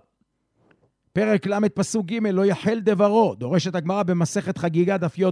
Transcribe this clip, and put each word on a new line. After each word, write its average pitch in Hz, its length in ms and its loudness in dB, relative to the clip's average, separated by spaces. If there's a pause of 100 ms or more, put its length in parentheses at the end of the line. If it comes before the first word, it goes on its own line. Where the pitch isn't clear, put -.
(1120)
פרק 208 340 0
ל' 208 220 0
פסוק 202 360 -2
ג', 214 220 -2
"לא 190 180 2
יחל 202 340 0
דברו", 208 560 2
דורשת 160 400 -2
הגמרא 185 280 -2
במסכת 180 540 -2
חגיגה 175 400 0
דף 170 200 -4
י' 185 140 0